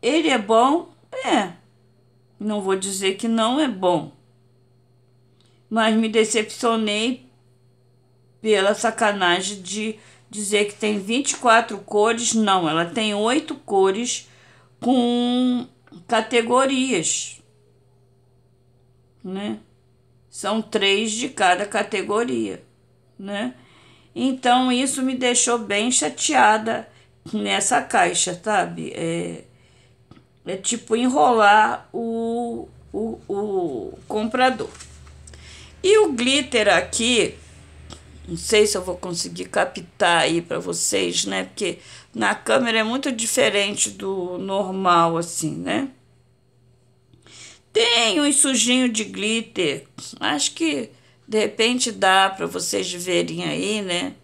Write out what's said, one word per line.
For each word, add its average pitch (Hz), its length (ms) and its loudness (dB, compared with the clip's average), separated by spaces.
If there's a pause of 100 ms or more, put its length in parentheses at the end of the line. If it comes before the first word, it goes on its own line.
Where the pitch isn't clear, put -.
Ele 311 280 2
é 262 100 2
bom? 233 560 2 (180)
É. 240 400 -2 (840)
Não 208 220 -4
vou 190 160 0
dizer 190 400 -4
que 233 120 -4
não 226 320 2
é 294 80 2
bom. 185 440 -2 (1600)
Mas 220 280 2
me 220 120 2
decepcionei 220 1160 0 (1120)
pela 208 340 4
sacanagem 202 840 0
de 214 380 -6 (320)
dizer 208 360 0
que 208 80 -10
tem 214 260 -2
vinte 233 320 -2
e - 40 -4
quatro 226 420 2
cores. 226 540 0
Não, 196 360 2
ela 165 180 0
tem 214 280 -2
oito 254 420 -2
cores 196 720 0 (500)
com 247 880 0 (400)
categorias, 247 1400 0 (1800)
né? 202 340 -6 (720)
São 214 320 -2
três 208 480 0
de 240 200 -4
cada 185 360 2
categoria, 214 960 -2 (560)
né? 202 360 -8 (600)
Então, 254 560 2
isso 262 320 0
me 262 140 -2
deixou 247 420 2
bem 208 320 -2
chateada 226 1000 2 (440)
nessa 208 500 0
caixa, 175 580 0
sabe? 170 540 -2
É, 170 500 -6 (1000)
é 185 120 -6
tipo 220 380 -4
enrolar 226 960 4
o, 233 760 -6 (240)
o, 220 340 -6
o 190 800 -4
comprador. 233 640 0 (1120)
E 415 160 6
o 359 140 4
glitter 247 560 2
aqui, 214 680 2 (920)
não 170 80 -8
sei 214 300 4
se 208 100 -2
eu 185 60 -4
vou 180 140 -8
conseguir 175 500 -8
captar 175 760 0
aí 165 200 0
pra - 160 -6
vocês, 175 680 -2
né? 190 200 -4
Porque 185 340 -6 (360)
na 208 200 0
câmera 233 440 0
é 220 40 2
muito 254 300 -2
diferente 214 800 0
do 190 480 -6
normal, 190 760 2
assim, 165 380 -4
né? 180 360 -4 (1800)
Tem 427 480 2
um 294 120 2
sujinho 254 560 2
de 214 160 -2
glitter. 190 840 -4 (320)
Acho 277 340 -2
que, 285 380 -4 (380)
de 214 100 0
repente, 226 540 0
dá 190 380 4
pra 175 160 -8
vocês 175 440 -4
verem 175 540 -2
aí, 185 380 -4
né? 180 400 -6